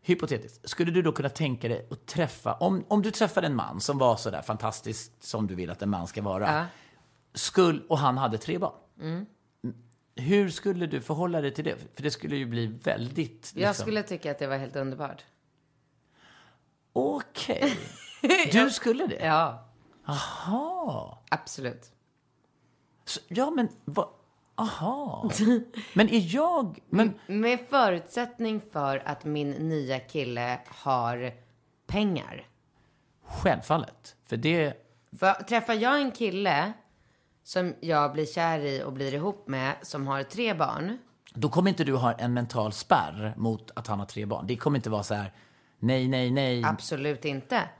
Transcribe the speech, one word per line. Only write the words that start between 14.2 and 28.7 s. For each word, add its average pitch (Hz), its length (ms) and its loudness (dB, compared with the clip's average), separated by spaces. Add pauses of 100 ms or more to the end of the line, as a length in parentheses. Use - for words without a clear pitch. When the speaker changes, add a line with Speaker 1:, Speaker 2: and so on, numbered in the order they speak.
Speaker 2:
att 143 80 -4
det 143 80 -4
var 135 100 -2
helt 135 200 -6
underbart. 135 480 -6 (1700)
Speaker 1:
Okej. 277 840 0 (460)
Speaker 2:
<laughs> 311 300 4
Speaker 1:
Du 208 60 8
Speaker 2:
Jag 262 140 6
Speaker 1:
skulle 254 340 0
det? - 180 -4
Speaker 2:
Ja. 156 420 2 (400)
Speaker 1:
Aha. 233 1120 -4 (100)
Speaker 2:
Absolut. - 600 -6 (1120)
Speaker 1:
Så, - 240 -6
ja, 247 220 0
men 262 180 2 (160)
vad... 170 240 -2 (480)
Aha. 220 760 -4 (320)
Speaker 2:
<laughs> - 320 -14
Speaker 1:
Men 208 140 6
är 202 260 2
jag... 294 440 2 (100)
Men 214 200 4 (180)
Speaker 2:
M-, 202 140 -2
med 240 180 2 (120)
förutsättning 226 920 2 (120)